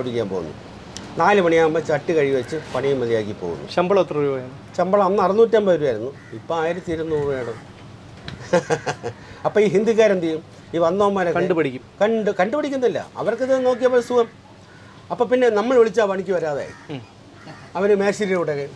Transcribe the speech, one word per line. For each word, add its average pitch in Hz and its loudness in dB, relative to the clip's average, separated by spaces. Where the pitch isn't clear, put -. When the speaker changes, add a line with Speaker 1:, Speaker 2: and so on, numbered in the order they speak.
Speaker 1:
കുടിക്കാൻ 117 -4
പോകുന്നു. 80 -6
നാല് 196 4
മണിയാകുമ്പോൾ 165 4
ചട്ടി 147 -2
കഴുകി 139 4
വെച്ച് 127 -4
പണിയും 135 0
മതിയാക്കി 110 0
പോകുന്നു. 82 -6
Speaker 2:
ശമ്പളം 180 2
എത്ര 156 -6
രൂപയാണ്? 135 -4
Speaker 1:
ശമ്പളം 190 2
അന്ന് 202 2
അറുന്നൂറ്റമ്പത് 208 4
രൂപയായിരുന്നു, 123 -2
ഇപ്പം 165 -6
ആയിരത്തി 175 -4
ഇരുന്നൂറ് 156 -2
രൂപയാണ്. 127 -4
<laughs> 151 -2
അപ്പം 160 2
ഈ - 4
ഹിന്ദിക്കാരെന്ത് 208 2
ചെയ്യും? 160 -4
ഈ 160 -2
വന്നവന്മാരൊക്കെ 190 2
Speaker 2:
കണ്ടുപിടിക്കും. 160 0
Speaker 1:
കണ്ട്-, 208 2
കണ്ടുപിടിക്കുന്നില്ല. 247 0
അവർക്കിത് 233 -2
നോക്കിയപ്പോൾ 247 2
സുഖം. 233 2
അപ്പം 240 0
പിന്നെ 254 4
നമ്മൾ 247 2
വിളിച്ചാൽ 220 2
പണിക്ക് 190 -4
വരാതെ 147 -2
Speaker 2:
ഉം. 131 -10
Speaker 1:
അവർ 196 2
മേശിരിയുടെ 196 0
കൂടെ 147 -4